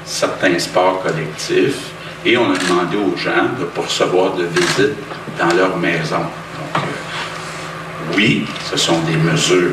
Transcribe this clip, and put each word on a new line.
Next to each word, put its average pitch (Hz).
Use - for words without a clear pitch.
certains 92
sports 92
collectifs, 82
et 349
on 294
a 277
demandé -
aux 98
gens -
de -
ne -
pas -
recevoir 90
de 90
visite 87
dans -
leur 92
maison. 85
Donc, -
euh, -
oui, 110
ce -
sont 165
des 160
mesures 165